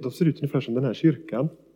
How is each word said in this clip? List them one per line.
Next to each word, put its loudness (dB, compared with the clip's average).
de -6
ser 0
ut 4
ungefär -2
som -6
den 2
här 0
kyrkan. 0